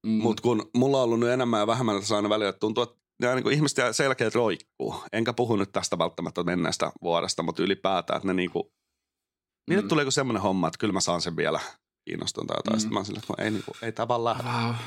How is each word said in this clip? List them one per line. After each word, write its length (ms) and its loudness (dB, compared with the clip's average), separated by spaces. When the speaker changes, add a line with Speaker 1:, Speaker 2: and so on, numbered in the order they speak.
Speaker 1:
Mm. 60 0
Speaker 2:
Mut 300 2
kun 340 0
mulla 220 4
on 60 4
ollut 160 2
nyt 100 4
enemmän 300 2
ja 80 2
vähemmän 320 2
tässä 160 -2
aina 140 2
välillä, 200 2
että 100 -4
tuntuu, 240 0
että 120 -8
nämä 140 2
niinku 140 0
ihmiset 280 2
jää 160 2
selkeät 420 0
roikkuu. 680 -2
Enkä 200 0
puhu 220 0
nyt 160 0
tästä 260 -2
välttämättä 460 -2
menneestä 480 0
vuodesta, 420 0
mut 160 -4
ylipäätään, 580 0
että 100 -6
ne 60 2
niinku, 400 -2
niille 140 2
Speaker 1:
Mm. 60 -4
Speaker 2:
tulee 120 4
joku 100 0
semmonen 300 0
homma, 260 2
että 120 -6
kyllä 140 0
mä 80 0
saan 200 0
sen 140 -4
vielä 240 0
kiinnostunut 380 -6
tai 100 -4
jotain. 200 0
Speaker 1:
Mm. 40 0
Speaker 2:
Sit 100 -4
mä 80 0
oon 60 -6
silleen, 180 -10
että 140 -6
no 80 -2
ei 60 0
niinku, 200 -6
ei 100 -6
tää 160 -4
vaan 160 0
lähde. 200 -2
Speaker 1:
Wow. 320 -2